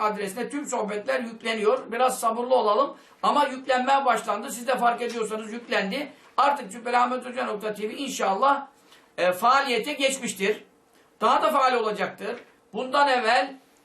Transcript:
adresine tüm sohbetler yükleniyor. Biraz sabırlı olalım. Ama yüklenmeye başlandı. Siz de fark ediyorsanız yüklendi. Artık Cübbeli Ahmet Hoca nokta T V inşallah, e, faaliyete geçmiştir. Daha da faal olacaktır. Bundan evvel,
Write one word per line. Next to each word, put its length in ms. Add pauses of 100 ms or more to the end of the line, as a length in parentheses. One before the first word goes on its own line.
adresine 500
tüm 160
sohbetler 540
yükleniyor. 720
Biraz 280
sabırlı 340
olalım. 420 (260)
Ama 240
yüklenmeye 580
başlandı. 460
Siz 180
de 100
fark 240
ediyorsanız 500
yüklendi. 600 (240)
Artık 360
Cübbeli 240
Ahmet 300
Hoca 180
nokta 300
T 140
V 60
inşallah, 720 (520)
e, 140
faaliyete 600
geçmiştir. 720 (560)
Daha 220
da 80
faal 240
olacaktır. 600 (360)
Bundan 360
evvel, 460 (300)